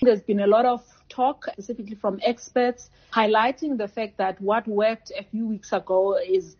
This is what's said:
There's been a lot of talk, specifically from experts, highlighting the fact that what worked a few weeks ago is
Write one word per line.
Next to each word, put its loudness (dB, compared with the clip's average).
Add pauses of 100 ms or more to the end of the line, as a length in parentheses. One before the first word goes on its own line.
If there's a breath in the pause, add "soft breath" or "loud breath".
There's 4
been -2
a 2
lot 4
of 0 (260)
talk, -2
specifically -14
from -4
experts, -2 (220 soft breath)
highlighting 2
the -4
fact -8
that -4
what 0
worked -2
a -10
few -6
weeks -6
ago 2
is -2